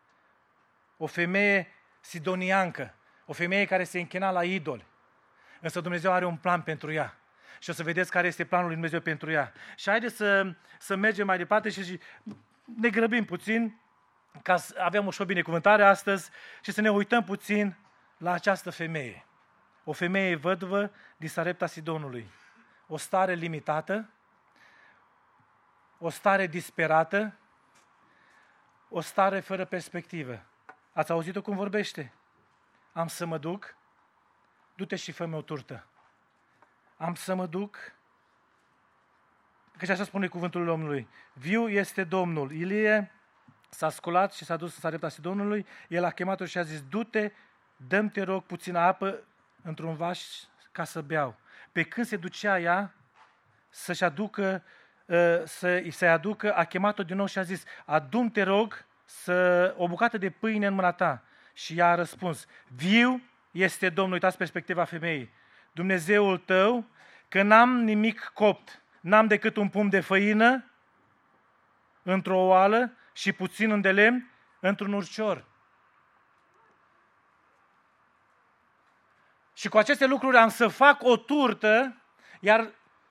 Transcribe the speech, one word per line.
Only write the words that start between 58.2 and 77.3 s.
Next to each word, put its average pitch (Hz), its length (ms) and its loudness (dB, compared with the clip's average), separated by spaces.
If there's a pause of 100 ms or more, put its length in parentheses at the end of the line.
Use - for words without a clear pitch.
te 202 120 0
rog, 202 420 0 (220)
să, 180 680 2
o 175 100 0
bucată 220 300 0
de 190 120 -4
pâine 214 380 -2
în 196 60 0
mâna 185 180 2
ta.” 165 320 -2 (300)
Și - 240 -10
ea 175 120 6
a 170 60 6
răspuns: 170 500 -6 (220)
„Viu 226 540 2 (300)
este 185 380 0
Domnul.” 185 240 0
Uitați 175 240 0
perspectiva 175 460 -4
femeii. 156 500 -6 (380)
„Dumnezeul 190 640 2
tău, 202 480 2 (420)
că 196 140 0
n-am 220 280 8
nimic 220 640 0
copt, - 480 0 (180)
n-am 214 280 6
decât 208 280 2
un 202 140 0
pumn 202 200 0
de 196 100 4
făină 214 640 4 (1400)
într-o 185 340 0
oală 196 540 6 (220)
și - 180 -4
puțin 208 500 -2
de 190 100 4
lemn 226 380 4 (300)
într-un 202 340 -2
urcior.” 202 520 -4 (4000)